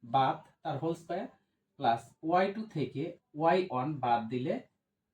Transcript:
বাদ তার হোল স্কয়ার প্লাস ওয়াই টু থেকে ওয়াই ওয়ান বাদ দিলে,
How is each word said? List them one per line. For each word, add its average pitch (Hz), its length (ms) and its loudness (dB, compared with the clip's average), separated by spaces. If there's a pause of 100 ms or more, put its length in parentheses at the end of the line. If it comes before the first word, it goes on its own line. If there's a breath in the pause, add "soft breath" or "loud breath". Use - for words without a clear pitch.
বাদ 135 340 2 (240)
তার 151 200 -4
হোল 170 200 0
স্কয়ার 185 240 -6 (520)
প্লাস 120 220 2 (260)
ওয়াই 180 280 4
টু 220 80 -6 (140)
থেকে 135 260 -2 (360)
ওয়াই 165 200 4 (140)
ওয়ান 127 160 0 (160)
বাদ 120 160 4 (120)
দিলে, 131 220 -2 (600)